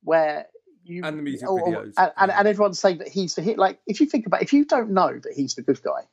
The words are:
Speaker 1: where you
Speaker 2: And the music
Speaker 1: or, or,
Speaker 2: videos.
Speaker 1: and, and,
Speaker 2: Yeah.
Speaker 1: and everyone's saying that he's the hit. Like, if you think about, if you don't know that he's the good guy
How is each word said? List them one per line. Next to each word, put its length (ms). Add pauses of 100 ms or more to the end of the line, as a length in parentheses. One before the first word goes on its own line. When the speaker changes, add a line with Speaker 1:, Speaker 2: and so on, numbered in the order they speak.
Speaker 1:
where 440 (360)
you 200
Speaker 2:
And 140
the 60
music 260
Speaker 1:
or, 120
or, 60
Speaker 2:
videos. 300
Speaker 1:
and, 200
and, 120
Speaker 2:
Yeah. 100
Speaker 1:
and 80
everyone's 320
saying 200
that 80
he's 280
the 60
hit. 160
Like, 300
if 140
you 60
think 200
about, 160
if 100
you 120
don't 260
know 260
that 160
he's 220
the 80
good 180
guy 200 (120)